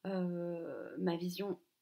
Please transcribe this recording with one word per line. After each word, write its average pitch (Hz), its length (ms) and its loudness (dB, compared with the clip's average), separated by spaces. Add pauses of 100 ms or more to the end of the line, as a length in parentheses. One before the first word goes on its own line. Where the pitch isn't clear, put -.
euh, 175 800 0 (100)
ma 175 160 4
vision 180 420 0 (240)